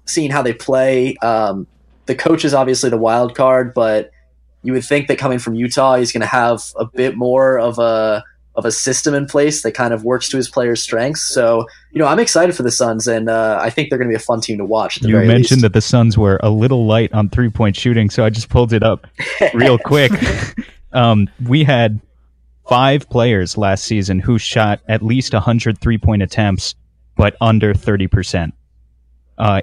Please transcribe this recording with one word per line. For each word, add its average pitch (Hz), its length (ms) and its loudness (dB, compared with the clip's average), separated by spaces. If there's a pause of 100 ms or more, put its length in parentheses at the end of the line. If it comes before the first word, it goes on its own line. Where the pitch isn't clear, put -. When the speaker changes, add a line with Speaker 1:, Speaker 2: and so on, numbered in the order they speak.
Speaker 1:
seeing 151 260 -4
how 143 100 0
they 127 120 -4
play. 131 640 0
Um, 107 500 -2 (400)
the 135 80 -4
coach 160 280 0
is 143 100 0
obviously 131 360 0
the 113 80 0
wild 117 380 0
card, 127 380 2
but 107 380 -2 (520)
you 127 100 -4
would 123 100 -2
think 143 240 -2
that 135 100 -2
coming 131 220 -2
from 117 160 -6
Utah, 127 400 0
he's 123 160 0
gonna 113 140 -2
have 120 380 0 (120)
a 113 100 -6
bit 127 300 -4
more 127 420 2
of 117 220 -2
a, 110 440 0 (320)
of 113 100 -4
a 113 60 -2
system - 420 -4
in 143 140 -4
place 147 340 0
that 113 100 -4
kind 120 220 -2
of 110 100 -6
works 120 260 -2
to 135 80 -4
his 127 120 -4
players' 120 320 -2
strengths. 127 420 -4
So, 117 440 0 (240)
you 147 80 -4
know, 151 80 2
I'm 160 120 2
excited 175 340 0
for 139 100 -6
the 120 80 -2
Suns, 113 360 -2
and, 113 220 -2
uh, 110 320 0
I 113 80 -2
think 143 200 -4
they're 139 80 -2
gonna 120 120 -2
be 113 60 0
a 110 40 -6
fun 113 220 -4
team 110 160 -6
to 101 80 -6
watch 107 320 -2
at - 60 -6
the 110 60 0
Speaker 2:
You 107 60 4
Speaker 1:
very 110 120 4
Speaker 2:
mentioned 120 300 4
Speaker 1:
least. 131 40 4
Speaker 2:
that 110 120 2
the 110 80 4
Suns 113 360 2
were 101 260 4
a 110 60 2
little 113 360 2
light 110 280 2
on 104 160 0
three-point 113 480 0
shooting, 113 320 0
so 113 160 0
I 110 40 2
just 113 200 -4
pulled 120 240 4
it 107 100 2
up 110 240 0 (240)
Speaker 1:
<laughs> - 220 0
Speaker 2:
real 123 240 4
quick. 143 340 2 (800)
Um, 113 380 2 (180)
we 147 160 4
had 117 380 2 (640)
five 135 420 2
players 117 480 0
last 98 280 0
season 98 340 -2
who 117 180 0
shot 104 520 0
at 110 120 0
least 120 320 -2
a 110 60 2
hundred 117 400 0
three-point 110 420 0
attempts, 98 540 -2 (400)
but 104 240 2
under 107 340 2
thirty 98 340 0
percent. 87 460 -2 (840)
Uh, 104 260 0